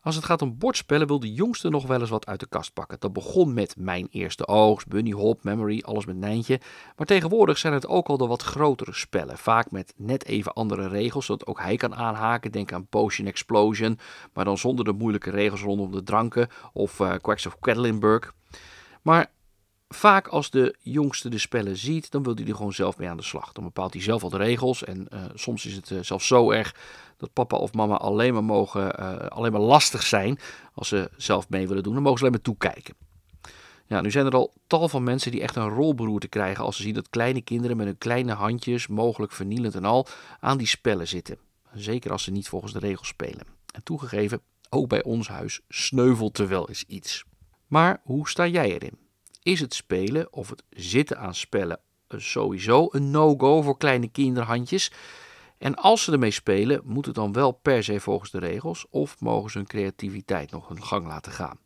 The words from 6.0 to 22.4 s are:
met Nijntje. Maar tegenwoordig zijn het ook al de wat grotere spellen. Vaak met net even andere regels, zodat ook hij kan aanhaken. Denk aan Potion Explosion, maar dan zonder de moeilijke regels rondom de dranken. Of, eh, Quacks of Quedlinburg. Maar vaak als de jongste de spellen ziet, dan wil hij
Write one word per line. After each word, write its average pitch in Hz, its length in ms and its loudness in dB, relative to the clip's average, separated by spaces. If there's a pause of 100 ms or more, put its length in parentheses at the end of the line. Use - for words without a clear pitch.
met 92 100 -8
Nijntje. 110 440 -2 (360)
Maar 156 100 -6
tegenwoordig 185 520 4
zijn 156 140 0
het 139 140 -2
ook 180 200 2
al 143 100 0
de 127 100 2
wat 117 160 -2
grotere 139 520 0
spellen. 71 440 -6
Vaak 113 320 2
met - 260 -10
net 120 280 -4
even 104 280 -4
andere 101 360 -4
regels, 113 380 -4
zodat - 200 -4
ook - 140 -8
hij 95 160 -2
kan 120 180 -2
aanhaken. 113 580 -2
Denk 107 200 -6
aan 92 140 -8
Potion 107 400 0
Explosion, 110 720 2 (340)
maar - 120 -2
dan 101 140 0
zonder 123 260 0
de 107 80 0
moeilijke 104 380 0
regels 101 320 0
rondom 101 280 -2
de 95 120 -6
dranken. 113 460 2 (240)
Of, - 280 -2
eh, 92 200 2
Quacks - 260 -2
of 90 120 -10
Quedlinburg. 110 760 2 (680)
Maar 160 280 4 (640)
vaak 196 320 6
als 147 240 -2
de 127 300 4
jongste 135 480 -2
de 117 100 -4
spellen 101 380 -2
ziet, 147 340 -4
dan 143 120 -2
wil 123 120 0
hij 110 120 -6